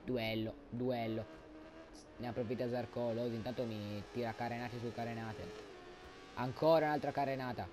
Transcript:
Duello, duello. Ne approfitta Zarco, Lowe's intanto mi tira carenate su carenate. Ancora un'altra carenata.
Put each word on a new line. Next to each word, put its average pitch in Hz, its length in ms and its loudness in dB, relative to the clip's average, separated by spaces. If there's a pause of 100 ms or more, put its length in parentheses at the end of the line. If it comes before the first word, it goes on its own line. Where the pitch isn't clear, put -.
Duello, 110 520 2 (140)
duello. 117 640 0 (800)
Ne 120 120 -4
approfitta 120 380 0
Zarco, 120 460 2
Lowe's 117 200 2
intanto 117 300 0
mi 104 480 -2
tira 117 220 0
carenate 120 460 -2
su 117 120 -2
carenate. 113 560 -4 (880)
Ancora 156 520 6
un'altra 143 240 2
carenata. 131 600 0